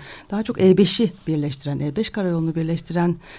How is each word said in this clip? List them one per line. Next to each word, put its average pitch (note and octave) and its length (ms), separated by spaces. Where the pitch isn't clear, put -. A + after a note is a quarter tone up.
daha G#3+ 120
çok - 180
E F#3+ 160
beşi G#3 360
birleştiren, D3 520
E C#3+ 160
beş A3 140
karayolunu E3 460
birleştiren, E3+ 600